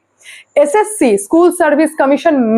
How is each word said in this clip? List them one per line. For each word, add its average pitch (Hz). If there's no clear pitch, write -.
এসএসসি 415
স্কুল 339
সার্ভিস 311
কমিশন 285